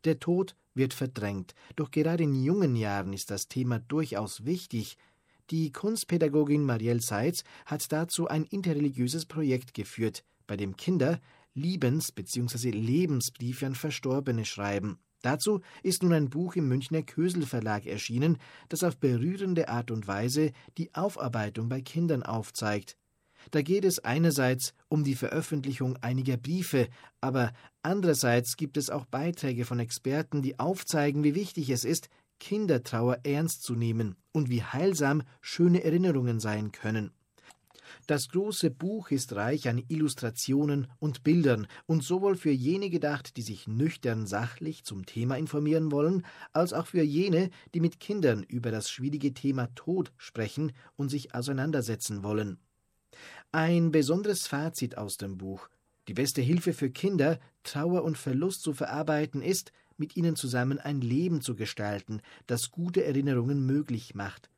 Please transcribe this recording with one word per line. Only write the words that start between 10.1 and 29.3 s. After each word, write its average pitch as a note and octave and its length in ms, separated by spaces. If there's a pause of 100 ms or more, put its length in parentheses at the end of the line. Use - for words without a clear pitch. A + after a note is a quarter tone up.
bei G2+ 100
dem G2 180
Kinder E3 460 (320)
Liebens- D3+ 580
beziehungsweise A#2+ 600
Lebensbriefe B2 920
an C3+ 100
Verstorbene C3 680
schreiben. G2+ 560 (240)
Dazu F3+ 380 (200)
ist F3+ 220
nun F3 100
ein D3+ 160
Buch E3+ 260
im E3 120
Münchner C3+ 340
Kösel F3 460
Verlag G#2+ 400
erschienen, B2+ 500 (320)
das E3+ 140
auf F3 140
berührende E3 680
Art A#2+ 220
und A2 180
Weise B2 440 (260)
die E3+ 160
Aufarbeitung A#2 760
bei C3 120
Kindern D#3+ 400
aufzeigt. G#2 760 (520)
Da D3+ 140
geht F#3+ 200
es F3+ 140
einerseits C3 760 (140)
um D3+ 140
die C3+ 120
Veröffentlichung C3 840
einiger B2+ 400
Briefe, C#3 500 (320)
aber B2+ 320 (300)
andererseits C#3 760
gibt D3 200
es C#3+ 140
auch - 140
Beiträge C3+ 600